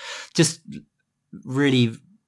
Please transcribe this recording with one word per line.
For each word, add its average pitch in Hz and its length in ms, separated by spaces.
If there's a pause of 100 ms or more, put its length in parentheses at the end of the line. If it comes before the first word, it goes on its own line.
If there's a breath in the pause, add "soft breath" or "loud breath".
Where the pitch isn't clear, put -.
(320 loud breath)
just - 280 (840)
really, 127 520 (320)